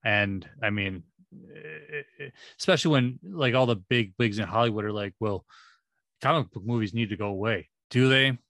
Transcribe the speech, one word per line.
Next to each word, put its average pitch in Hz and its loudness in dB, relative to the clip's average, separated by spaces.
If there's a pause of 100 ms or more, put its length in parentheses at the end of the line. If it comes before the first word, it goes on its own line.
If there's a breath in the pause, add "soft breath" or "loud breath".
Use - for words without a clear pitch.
And 101 0 (140)
I 107 -2
mean, 98 -4 (520)
eh, 151 -14 (180)
eh, 135 -14 (300 loud breath)
especially 165 2
when, 127 2
like, 151 -2
all 131 4
the 120 2
big 98 -2
wigs 107 0
in 107 -4
Hollywood 107 0
are 107 -4
like, 101 -6
"Well, 104 -4 (800 soft breath)
comic 139 0
book 95 -14
movies 110 -2
need 113 -2
to 104 -4
go 104 -4
away." 101 -4 (220)
Do 127 4
they? 135 4 (120)